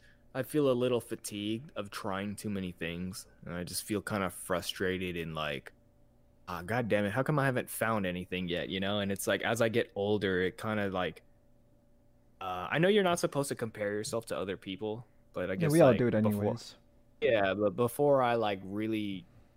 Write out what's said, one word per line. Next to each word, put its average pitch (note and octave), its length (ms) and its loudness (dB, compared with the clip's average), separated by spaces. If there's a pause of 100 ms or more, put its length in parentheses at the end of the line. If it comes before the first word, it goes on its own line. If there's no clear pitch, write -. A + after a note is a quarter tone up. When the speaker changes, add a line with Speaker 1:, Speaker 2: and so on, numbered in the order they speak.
(340)
Speaker 1:
I C3 100 -4
feel D3 260 2
a B2+ 40 4
little B2 260 2
fatigued A2 760 -6
of G2+ 140 -8
trying G2 460 -4
too G#2+ 140 -8
many F#2+ 240 -4
things, F2 520 -6 (200)
and - 100 -8
I F2 80 -4
just F2+ 200 -6
feel G2+ 180 -2
kinda G2 280 0
frustrated F#2 880 -2
and E2 160 -6
like, D2+ 400 -6 (760)
"Ah, F2 160 -8
God A2+ 260 -2
damn G#2 160 4
it, G2+ 80 0
how B2+ 100 2
come D3+ 160 2
I C3+ 60 2
haven't B2+ 240 0
found A2 380 0
anything F2+ 420 -4
yet?" E2 200 -2
You F#2 120 -2
know? G2+ 180 0
And G2 120 -2
it's - 160 -4
like, G2+ 160 0
as A2+ 180 0
I A2+ 80 4
get A2 260 0
older, G2+ 460 2
it F2+ 180 0
kinda, G#2+ 320 -2
like, F2+ 320 -4 (1160)
uh, F#2 300 -4
I C3 80 2
know F3 80 6
you're G3+ 160 6
not F3 160 4
supposed C#3+ 300 0
to C3 60 -2
compare G#2 380 -4
yourself A2 340 -4
to - 100 -4
other F#2 200 -2
people, G#2+ 500 -6 (260)
but F#2 180 -2
I F#2+ 40 0
Speaker 2:
Yeah, A#2+ 120 0
Speaker 1:
guess, - 20 2
Speaker 2:
we D#3+ 120 6
all C3+ 120 10
Speaker 1:
like, - 0 -
Speaker 2:
do G2+ 140 4
it A2 140 2
Speaker 1:
before G#2 340 2
Speaker 2:
anyways. - 220 -14 (440)
Speaker 1:
Yeah, G#2 340 4
but G#2 220 2
before C3+ 460 4
I, A#2+ 120 4
like, G#2 280 0
really G#2 640 -4 (300)